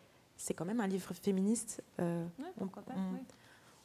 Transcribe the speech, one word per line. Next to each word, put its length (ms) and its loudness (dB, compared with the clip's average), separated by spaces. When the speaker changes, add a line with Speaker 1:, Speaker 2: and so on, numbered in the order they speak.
Speaker 1:
c'est 160 0
quand 120 -4
même 140 0
un 80 4
livre 260 0
féministe. 720 2
Euh, 240 2
Speaker 2:
Ouais, 60 -6
pourquoi 260 -6
pas, 120 -8
Speaker 1:
on, 40 -2
on, 140 0
Speaker 2:
ouais. 100 -6